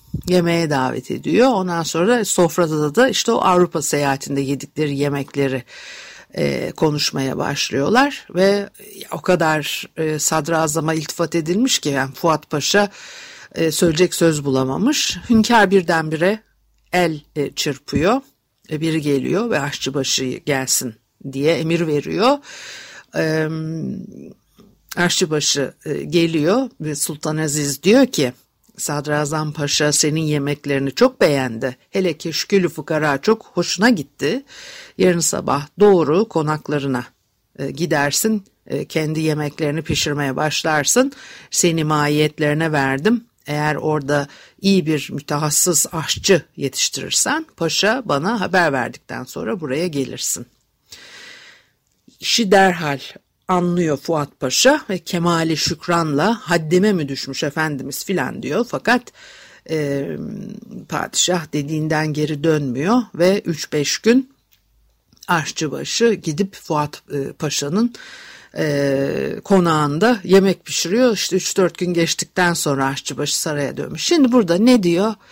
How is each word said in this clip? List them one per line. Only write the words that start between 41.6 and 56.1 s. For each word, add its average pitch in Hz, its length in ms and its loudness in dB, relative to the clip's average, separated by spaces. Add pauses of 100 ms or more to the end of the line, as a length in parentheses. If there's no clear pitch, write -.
maiyetlerine 151 880 2
verdim. 147 520 2 (240)
Eğer 151 280 0
orada 143 520 0 (340)
iyi 190 240 4
bir 151 260 -2
mütehassıs 151 800 0
aşçı 165 520 0 (120)
yetiştirirsen - 920 -2 (120)
paşa 202 480 0
bana 180 360 0
haber 175 320 2
verdikten 120 500 -6
sonra 185 360 -6
buraya 151 280 -4
gelirsin." 131 580 -6 (1700)
İşi 214 320 0
derhal 170 480 4 (480)
anlıyor 175 500 2
Fuat 147 420 -4
Paşa 269 500 2
ve 185 80 -4
kemali 165 600 0
şükranla, 170 840 0